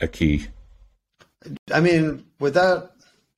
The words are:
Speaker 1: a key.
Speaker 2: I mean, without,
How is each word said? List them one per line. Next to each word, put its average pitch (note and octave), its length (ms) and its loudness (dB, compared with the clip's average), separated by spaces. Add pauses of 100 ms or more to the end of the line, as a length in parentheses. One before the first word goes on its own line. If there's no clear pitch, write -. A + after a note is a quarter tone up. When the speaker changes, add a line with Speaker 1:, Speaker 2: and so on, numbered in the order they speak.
Speaker 1:
a D#2+ 80 -2
key. D2+ 400 0 (1200)
Speaker 2:
I D3+ 80 2
mean, D#3+ 440 0 (160)
without, F3 520 0 (460)